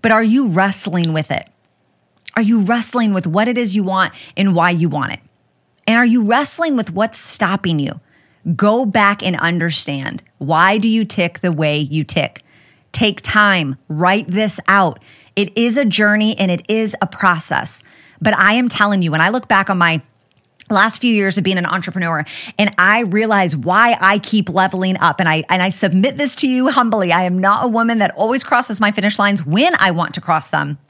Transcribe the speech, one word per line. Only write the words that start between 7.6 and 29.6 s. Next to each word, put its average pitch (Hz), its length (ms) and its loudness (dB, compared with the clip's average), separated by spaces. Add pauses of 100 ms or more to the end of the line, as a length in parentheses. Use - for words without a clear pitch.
you? 139 200 -4 (560)
Go 220 300 2
back 202 380 0
and 185 140 -2
understand. 160 840 -4 (140)
Why 165 400 2
do 214 100 0
you 220 200 2
tick 175 340 -4
the 180 100 0
way 151 280 0
you 151 260 -2
tick? - 400 -6 (480)
Take 208 300 -2
time, 185 560 0 (100)
write 180 400 0
this 208 400 -2
out. 185 340 2 (320)
It 202 220 -2
is 233 220 0
a 277 80 0
journey 208 520 2
and 190 120 0
it 175 180 -2
is 220 320 -2
a 196 60 0
process. - 760 -2 (380)
But 180 160 2
I 190 160 4
am 247 160 0
telling 202 320 0
you, 170 100 0
when 156 120 2
I 180 80 4
look 240 180 -4
back 196 220 2
on 185 80 0
my 165 240 2 (680)
last 214 320 0
few 247 100 0
years 202 280 0
of 185 60 -2
being 190 120 0
an 175 80 -4
entrepreneur, 170 580 -4 (360)
and 202 180 2
I 202 240 4
realize 202 560 0
why 208 420 2
I 196 200 4
keep 208 320 -2
leveling 185 480 0
up, 165 220 0
and 170 80 2
I, 156 200 0
and 185 140 0
I 190 80 0
submit 190 480 0
this 285 180 -2
to 285 100 0
you 254 220 2
humbly. 226 440 0
I 185 100 2
am 180 160 0
not 196 260 2
a 254 40 0
woman 226 320 0
that 190 140 2
always 220 300 -2
crosses 240 340 -2
my 208 120 2
finish 202 280 -2
lines 202 280 0
when 247 320 2